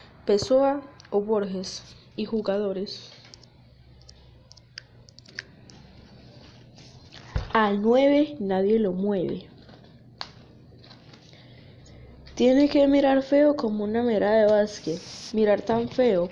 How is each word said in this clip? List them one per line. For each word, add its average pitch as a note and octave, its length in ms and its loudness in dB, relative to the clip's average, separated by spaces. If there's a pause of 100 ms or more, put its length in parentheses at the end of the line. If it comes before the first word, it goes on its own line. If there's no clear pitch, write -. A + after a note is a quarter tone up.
(240)
Pessoa C4+ 560 0 (300)
o G3+ 100 0
Borges G3+ 640 -6 (340)
y A3 80 -6
jugadores. G3+ 880 -6 (4000)
Al G3+ 300 0
nueve C#4+ 580 2
nadie G3 380 0
lo G3 140 -2
mueve. F#3+ 560 -4 (2750)
Tiene C4 340 4
que C#4+ 200 2
mirar C4+ 340 2
feo C#4+ 320 4
como G#3+ 300 -4
una A3 180 -2
mera G#3 300 0
de G#3+ 180 4
Vázquez, - 840 -4
mirar G#3 280 2
tan A#3 260 -2
feo F#3+ 440 0